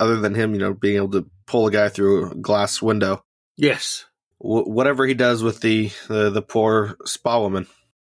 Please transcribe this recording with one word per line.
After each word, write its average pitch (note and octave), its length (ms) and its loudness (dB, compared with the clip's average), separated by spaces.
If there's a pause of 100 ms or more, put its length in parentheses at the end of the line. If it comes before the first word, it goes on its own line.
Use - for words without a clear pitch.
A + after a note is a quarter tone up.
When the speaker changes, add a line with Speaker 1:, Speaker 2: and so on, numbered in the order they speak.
Speaker 1:
other A2+ 160 2
than G#2 180 -2
him, A2 200 0
you G2+ 60 -2
know, G2 140 -2
being G2+ 220 0
able G2 140 0
to F#2+ 180 -2 (180)
pull A2+ 220 2
a - 20 2
guy G#2 200 2
through G2 420 0
a - 20 -14
glass G2+ 480 -2
window. G2+ 400 0 (340)
Speaker 2:
Yes. - 500 -2 (360)
Speaker 1:
W-, A2 260 0
whatever C3 380 2
he C3 80 0
does B2 300 2
with A2+ 160 -2
the, A2 320 0 (160)
the, G#2+ 220 2
the G2+ 120 -2
poor A2 600 0
spa - 340 -2
woman. F#2+ 280 -2 (360)